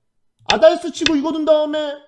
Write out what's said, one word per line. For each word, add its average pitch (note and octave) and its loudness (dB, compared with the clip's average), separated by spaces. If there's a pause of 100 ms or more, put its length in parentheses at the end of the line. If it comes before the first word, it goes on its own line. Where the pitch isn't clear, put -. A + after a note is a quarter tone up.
(520)
아다이스 E4 2
치고 D#4+ -2
이거 C#4+ -4
둔 D#4 -4
다음에 D4+ 0 (140)